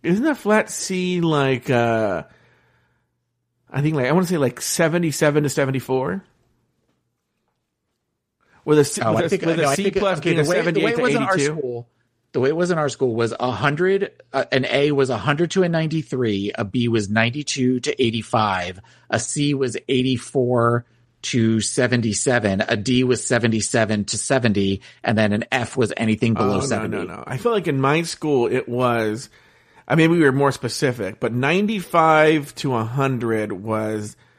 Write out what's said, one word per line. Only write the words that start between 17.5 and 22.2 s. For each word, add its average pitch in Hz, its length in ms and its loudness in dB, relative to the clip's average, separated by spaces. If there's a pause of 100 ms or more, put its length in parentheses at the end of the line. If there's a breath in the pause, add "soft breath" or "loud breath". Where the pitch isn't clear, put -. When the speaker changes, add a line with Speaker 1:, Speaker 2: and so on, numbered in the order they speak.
Speaker 2:
to 147 220 -4
eighty-five, 104 760 -2 (300 soft breath)
a 113 100 0
C 147 340 -2
was 131 240 -2 (100)
eighty-four 123 1000 0 (360)
to 113 400 2
seventy-seven, 113 1040 0